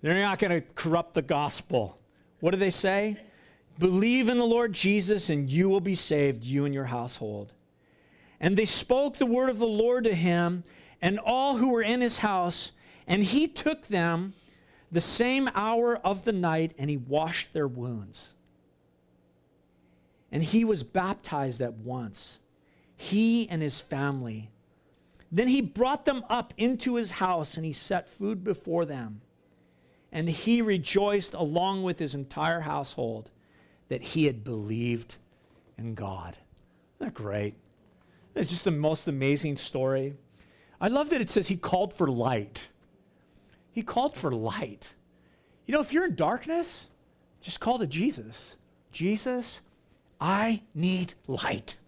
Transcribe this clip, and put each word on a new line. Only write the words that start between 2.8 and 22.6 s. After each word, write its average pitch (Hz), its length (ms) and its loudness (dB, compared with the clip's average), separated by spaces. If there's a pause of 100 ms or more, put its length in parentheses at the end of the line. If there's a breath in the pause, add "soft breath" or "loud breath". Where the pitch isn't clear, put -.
"Believe 214 480 4
in 247 100 4
the 240 60 4
Lord 233 280 2
Jesus 196 560 2
and 143 220 0
you 170 180 4
will 196 120 4
be 185 160 -2
saved, 139 480 2
you 139 200 0
and 143 80 0
your 135 140 -4
household." 113 680 -8 (880 soft breath)
And 190 180 2
they 214 80 6
spoke 269 520 2
the 269 100 4
word 254 240 4
of 226 80 -2
the 233 80 2
Lord 226 380 2
to 220 100 4
him 175 480 2 (400 loud breath)
and 190 160 0
all 262 380 2
who 254 140 4
were 233 120 4
in 226 180 2
his 240 180 0
house, 185 520 0 (360 loud breath)
and 196 180 4
he 285 240 2
took - 400 -4
them 175 460 0 (560 soft breath)
the 170 100 2
same 254 540 2
hour 233 420 2
of 190 280 -2
the 233 80 0
night, 165 460 0
and 139 120 -2
he 147 60 -2
washed 147 560 -2
their 147 160 0
wounds. 120 680 -10 (2000 soft breath)
And 156 100 0
he 214 220 4
was 208 180 2
baptized 147 800 -4
at 120 140 -4
once, 110 640 -10 (580 soft breath)